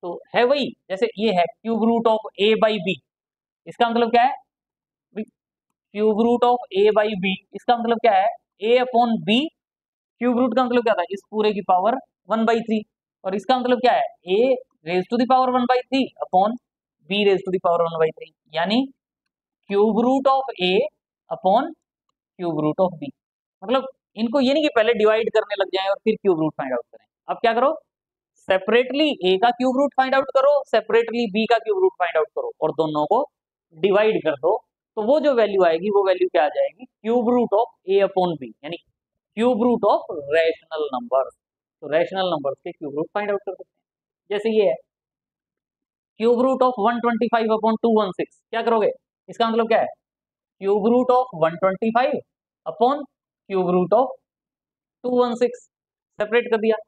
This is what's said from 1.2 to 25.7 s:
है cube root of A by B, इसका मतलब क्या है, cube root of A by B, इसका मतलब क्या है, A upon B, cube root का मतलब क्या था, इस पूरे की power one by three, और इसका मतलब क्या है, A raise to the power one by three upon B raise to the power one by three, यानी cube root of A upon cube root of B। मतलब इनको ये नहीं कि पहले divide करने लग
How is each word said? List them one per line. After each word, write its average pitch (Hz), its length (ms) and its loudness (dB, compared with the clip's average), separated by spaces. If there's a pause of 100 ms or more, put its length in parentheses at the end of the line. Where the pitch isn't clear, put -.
है 175 60 4 (220)
cube 226 220 -2
root 226 240 2
of 220 180 -4 (100)
A 214 200 4
by 214 120 2 (140)
B, 185 100 -4 (720)
इसका 233 240 0
मतलब 226 200 0
क्या 233 120 4
है, 254 100 2 (1600)
cube 214 300 0
root 240 280 2
of 247 140 -4 (120)
A 208 180 4
by 214 120 2 (120)
B, 190 160 -2 (180)
इसका 240 220 0
मतलब 226 300 -2
क्या 220 80 4
है, 196 180 2 (300)
A 233 240 4
upon 233 420 0
B, 226 140 4 (760)
cube 240 180 0
root 247 180 0
का 254 80 2
मतलब 240 200 0
क्या 220 100 2
था, 180 180 -4
इस - 180 -12
पूरे 214 220 0
की 196 160 -4
power 202 340 2 (280)
one 220 160 0
by 233 160 2
three, 220 220 -4 (400)
और 190 100 -6
इसका 226 240 0
मतलब 247 220 0
क्या 247 120 2
है, 151 180 0 (200)
A 202 120 2 (440)
raise 180 220 -2
to 240 100 -2
the 247 140 0
power 254 200 2
one 247 160 0
by 254 160 2
three 262 220 -2 (200)
upon 208 340 0 (500)
B 196 60 -2 (100)
raise 190 180 4
to 185 80 -6
the 185 100 -2
power 170 220 2
one 165 160 -6
by 160 100 4
three, - 180 -18 (260)
यानी 180 220 0 (960)
cube 202 300 2
root 269 280 2
of 269 220 0 (100)
A 180 140 0 (560)
upon 220 400 0 (680)
cube 170 260 -4
root 151 180 0
of 185 180 0
B। 143 80 -12 (540)
मतलब 254 240 -2 (300)
इनको 226 240 -2
ये 254 120 2
नहीं 302 100 0
कि 302 140 0
पहले 226 180 2
divide 214 400 0
करने 220 260 -2
लग 190 140 -4